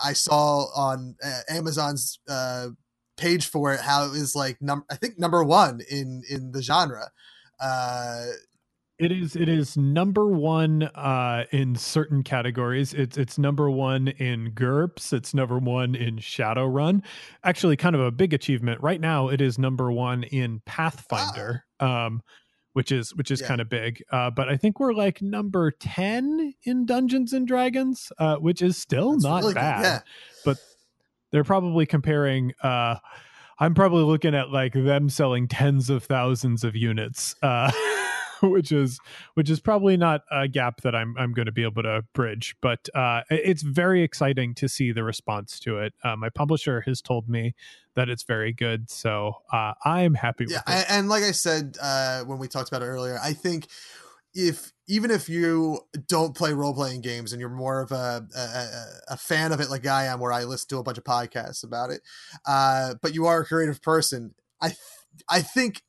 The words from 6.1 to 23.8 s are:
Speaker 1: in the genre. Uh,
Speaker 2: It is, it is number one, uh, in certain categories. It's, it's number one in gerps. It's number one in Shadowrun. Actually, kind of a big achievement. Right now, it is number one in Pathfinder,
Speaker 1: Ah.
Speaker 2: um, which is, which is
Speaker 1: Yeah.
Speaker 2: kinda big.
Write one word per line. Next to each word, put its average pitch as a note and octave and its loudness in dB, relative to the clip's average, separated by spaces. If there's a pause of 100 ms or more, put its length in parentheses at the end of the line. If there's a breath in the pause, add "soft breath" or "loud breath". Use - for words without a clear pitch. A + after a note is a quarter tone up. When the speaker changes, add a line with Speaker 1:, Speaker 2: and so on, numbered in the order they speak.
Speaker 1:
in C3 -8
the C3+ -4
genre. C3+ 0 (500 soft breath)
Uh, B2 -4 (720)
Speaker 2:
It E3+ 2
is, F3+ -4
it E3 0
is D#3 0
number F#3 2
one, D#3+ 2
uh, B2+ -2
in C3+ 2
certain D3+ 0
categories. B2 -2
It's, C3+ -2
it's C3+ -4
number C#3+ 2
one C3 0
in B2 -4
gerps. C3 0
It's - -2
number B2+ 0
one B2+ 0
in A#2 -4
Shadowrun. C3 0 (400 loud breath)
Actually, F3 4
kind E3+ 2
of C3+ 4
a B2 2
big D3+ 2
achievement. A#2+ 0
Right D#3+ 0
now, D3+ 0
it C#3 0
is B2 2
number B2+ 0
one B2 -2
in A#2 -4
Pathfinder, A#2+ -4 (140)
Speaker 1:
Ah. B2 0
Speaker 2:
um, A2+ -6 (500 soft breath)
which C3+ 0
is, B2 -2
which C#3 -4
is B2+ 0
Speaker 1:
Yeah. - -8
Speaker 2:
kinda A#2+ -2
big. A#2 -4